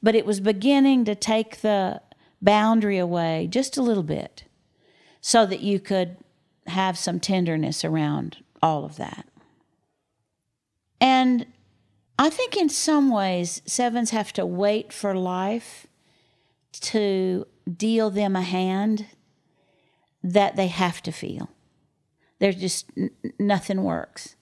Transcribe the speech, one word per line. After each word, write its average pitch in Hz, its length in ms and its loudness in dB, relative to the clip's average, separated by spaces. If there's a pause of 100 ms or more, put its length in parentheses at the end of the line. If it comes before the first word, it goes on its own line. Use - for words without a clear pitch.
but 220 140 4
it 226 100 4
was 202 140 -2
beginning 247 640 4
to 208 100 -2
take 220 460 -2
the 202 400 0 (400)
boundary 208 560 4
away 170 520 0
just 269 280 -2
a 277 40 0
little 220 220 2
bit - 420 -8 (760)
so 226 240 4
that 185 140 -4
you 202 200 0
could 185 380 -2 (500)
have 185 300 -2
some 175 220 -4
tenderness 165 640 0
around 156 540 -2 (240)
all 156 240 0
of 151 120 -14
that. - 280 -12 (1800)
And 254 440 4 (720)
I 285 120 4
think 480 280 -4
in 339 120 4
some 294 400 2
ways, 185 560 0
sevens 240 460 -2
have 214 220 -4
to 190 120 -2
wait 202 460 -2
for 202 240 -4
life 185 720 -4 (840)
to 190 720 -2 (260)
deal 220 380 0
them 196 260 0
a 185 60 0
hand 190 640 -2 (1160)
that 190 320 2
they 190 120 0
have 175 360 -2
to 170 80 -8
feel. - 380 -10 (880)
There's 202 180 2
just 185 400 -6
n-, - 140 -4 (120)
n-, - 160 -10
nothing 196 440 0
works, - 580 -6